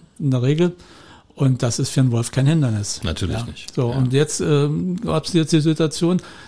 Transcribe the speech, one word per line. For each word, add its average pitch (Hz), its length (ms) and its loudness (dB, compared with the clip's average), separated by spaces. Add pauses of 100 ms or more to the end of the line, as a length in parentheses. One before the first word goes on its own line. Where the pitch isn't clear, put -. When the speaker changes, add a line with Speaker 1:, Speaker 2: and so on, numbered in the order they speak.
(180)
Speaker 1:
in 143 140 0
der 127 100 2
Regel. 156 300 2 (640)
Und 131 260 2
das 117 160 -2
ist 135 120 -2
für 139 100 0
einen 127 120 4
Wolf 117 200 -2
kein 135 140 2
Hindernis. 123 560 0
Speaker 2:
Natürlich 95 360 -4
Speaker 1:
Ja. 117 60 -8
Speaker 2:
nicht. - 300 -14
Speaker 1:
So, 120 160 0
Speaker 2:
Ja. 131 60 -4
Speaker 1:
und 127 160 0
jetzt, 151 280 0
ähm, 165 600 0
gab's 160 320 -4
jetzt 160 200 2
die 160 80 4
Situation, 165 600 0 (280)